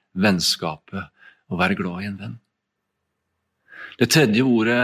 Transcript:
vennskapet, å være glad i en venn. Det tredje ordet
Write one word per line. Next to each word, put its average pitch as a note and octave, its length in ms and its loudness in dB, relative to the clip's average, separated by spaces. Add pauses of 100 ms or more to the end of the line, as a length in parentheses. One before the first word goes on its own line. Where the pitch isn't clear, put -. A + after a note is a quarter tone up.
(180)
vennskapet, F#2 920 -2 (340)
å F2 140 -8
være F#2 180 0
glad F#2 240 -8
i G#2 80 -8
en G2 80 -10
venn. A#2 220 -14 (1600)
Det A#2 80 2
tredje B2 320 4
ordet A#2+ 420 2